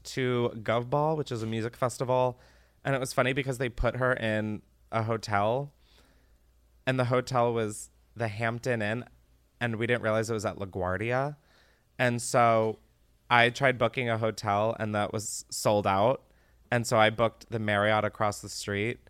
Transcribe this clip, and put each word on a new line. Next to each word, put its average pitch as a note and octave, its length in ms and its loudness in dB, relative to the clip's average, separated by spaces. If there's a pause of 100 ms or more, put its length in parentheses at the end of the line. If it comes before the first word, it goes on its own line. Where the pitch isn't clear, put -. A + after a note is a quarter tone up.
to B2 500 0
Gov A#2 340 -2
Ball, D3+ 260 0
which D3 140 -6
is A2+ 140 -6
a - 20 -4
music A2+ 300 -4
festival. B2+ 640 0 (440)
And C#3 120 0
it - 20 0
was C3 140 -4
funny C3 200 2
because C3 260 -4
they B2+ 100 -2
put A#2 260 -2
her B2+ 200 2
in G#2+ 480 -2 (280)
a A2+ 140 -2
hotel, A2 680 -2 (1120)
and C3 140 0
the B2+ 60 2
hotel A#2+ 500 2
was G#2+ 360 -4 (260)
the A#2 100 -2
Hampton A#2 560 -2
Inn, A2 220 -2 (560)
and A#2 160 -2
we A2+ 100 -2
didn't A#2 160 0
realize A2 260 0
it A#2 60 -2
was G#2 100 -4
at G2 120 -4
LaGuardia. G2 800 -2 (600)
And A#2+ 240 0
so A2+ 600 2 (500)
I A#2+ 200 6
tried B2+ 280 2
booking A#2+ 320 0
a A2+ 80 0
hotel, A2 640 0
and G#2+ 160 -2
that G#2 160 0
was - 360 -8
sold G#2 380 2
out. G2+ 380 2 (480)
And A#2+ 160 0
so A#2+ 100 4
I A2 120 6
booked A2 400 -2
the A2+ 100 -4
Marriott G#2+ 440 2
across G#2 360 -2
the G#2 80 -14
street, G#2 500 -4 (100)